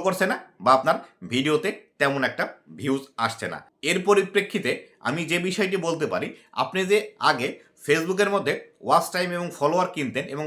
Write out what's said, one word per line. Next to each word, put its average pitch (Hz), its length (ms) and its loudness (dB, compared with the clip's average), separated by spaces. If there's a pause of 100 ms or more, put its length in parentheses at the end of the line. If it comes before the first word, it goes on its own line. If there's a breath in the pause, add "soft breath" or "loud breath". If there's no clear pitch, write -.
করছে 185 260 2
না 175 60 0 (280)
বা 120 140 6
আপনার 156 180 2 (360 loud breath)
ভিডিওতে 151 380 2 (300)
তেমন 139 280 2
একটা - 160 -4 (340)
ভিউজ 135 240 -2 (220)
আসছে 113 280 -4
না। 76 60 -10 (320)
এর 180 80 0 (100)
পরিপ্রেক্ষিতে 190 640 2 (380 soft breath)
আমি 156 120 -2 (100)
যে 175 80 2 (100)
বিষয়টি 185 280 0 (100)
বলতে 156 260 -2
পারি, 92 160 -4 (340 loud breath)
আপনি 185 180 -2 (100)
যে 208 80 6 (320)
আগে 123 180 -2 (360 soft breath)
Facebook-এর 185 500 2
মধ্যে 156 200 0 (300)
ওয়াচ 196 300 4
টাইম 180 140 -2 (100)
এবং 175 100 -6 (100)
ফলোয়ার 160 360 2
কিনতেন 135 300 -4 (100)
এবং 151 120 -6